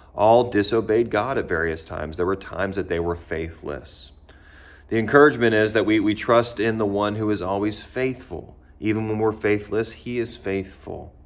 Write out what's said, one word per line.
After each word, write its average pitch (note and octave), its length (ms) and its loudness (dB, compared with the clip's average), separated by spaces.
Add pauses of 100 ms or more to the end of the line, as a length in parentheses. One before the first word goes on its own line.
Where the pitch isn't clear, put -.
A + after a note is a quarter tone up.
(140)
all A2+ 360 4
disobeyed G#2+ 600 2
God A2+ 260 0
at G#2 100 -2
various E2 380 -2
times. D#2 320 -10
There - 80 -2
were F#2 100 0
times F#2+ 420 -6
that F#2 120 -4
they E2+ 100 -2
were E2+ 160 -2
faithless. - 960 -10 (760)
The A2+ 100 -2
encouragement A#2+ 560 6
is G#2+ 180 4
that G#2 140 2
we, A2 140 4
we G#2 140 2
trust A#2 460 2
in A2 160 0
the A2 80 -2
one G2+ 300 0
who G#2+ 160 -2
is G#2 100 -2
always G2 400 -4
faithful. - 760 -8 (200)
Even G#2+ 300 -2
when G#2+ 100 -2
we're A2 140 2
faithless, G#2 600 -2
he B2 260 -8
is A2+ 180 -6
faithful. F#2 800 -8 (120)